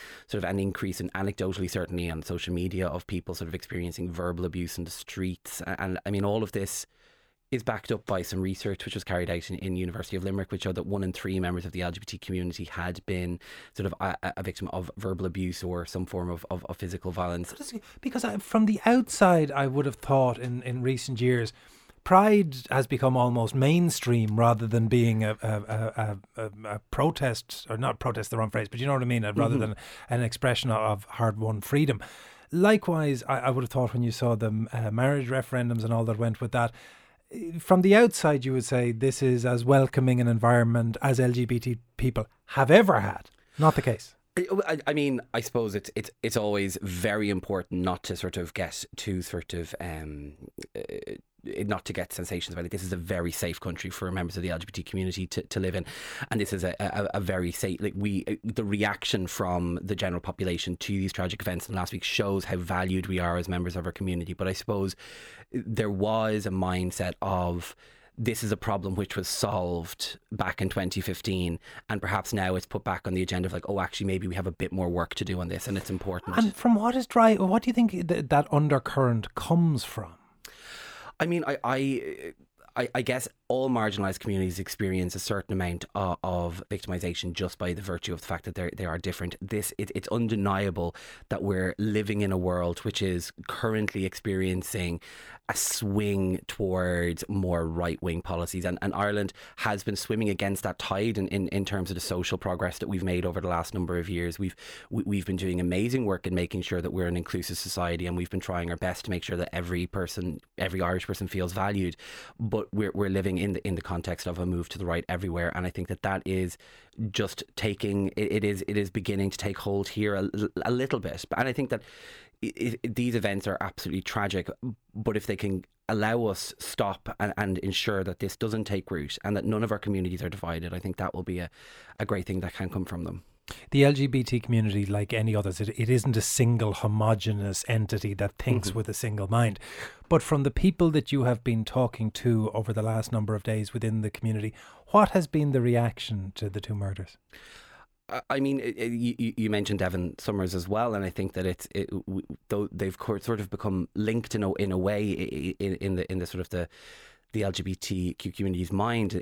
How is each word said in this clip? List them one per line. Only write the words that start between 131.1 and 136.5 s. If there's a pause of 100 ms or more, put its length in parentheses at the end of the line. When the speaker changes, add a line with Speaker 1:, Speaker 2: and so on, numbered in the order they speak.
Speaker 1:
will
be
a, (520)
a
great
thing
that
can
come
from
them. (480)
Speaker 2:
The
L
G
B
T
community,
like
any
others,
it,
it
isn't
a
single